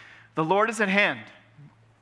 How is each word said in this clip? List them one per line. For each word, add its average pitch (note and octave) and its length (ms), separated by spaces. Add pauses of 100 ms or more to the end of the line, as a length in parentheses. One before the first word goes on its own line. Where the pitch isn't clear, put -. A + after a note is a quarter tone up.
(360)
The D#3+ 80
Lord G3+ 260
is A3+ 100
at G3+ 80
hand. F#3 320 (800)